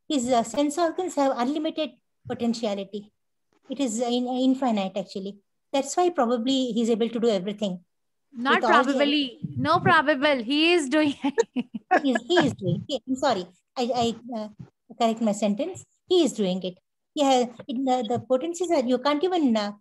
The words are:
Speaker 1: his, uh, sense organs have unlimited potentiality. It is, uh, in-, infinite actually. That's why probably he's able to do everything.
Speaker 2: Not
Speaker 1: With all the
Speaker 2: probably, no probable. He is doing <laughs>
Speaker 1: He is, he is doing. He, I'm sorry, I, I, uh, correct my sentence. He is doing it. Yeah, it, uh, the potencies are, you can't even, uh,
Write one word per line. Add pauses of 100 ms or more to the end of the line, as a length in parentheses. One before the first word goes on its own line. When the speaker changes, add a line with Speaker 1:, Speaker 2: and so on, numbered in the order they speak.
Speaker 1:
his,
uh,
sense
organs
have
unlimited (360)
potentiality. (580)
It
is,
uh,
in-,
infinite
actually. (360)
That's
why
probably
he's
able
to
do
everything. (520)
Speaker 2:
Not
Speaker 1:
With
all
the
Speaker 2:
probably, (180)
no
probable.
He
is
doing
<laughs> (800)
Speaker 1:
He
is,
he
is
doing.
He,
I'm
sorry, (320)
I, (200)
I,
uh, (520)
correct
my
sentence. (240)
He
is
doing
it. (360)
Yeah, (220)
it, (180)
uh,
the (100)
potencies
are,
you
can't
even,
uh,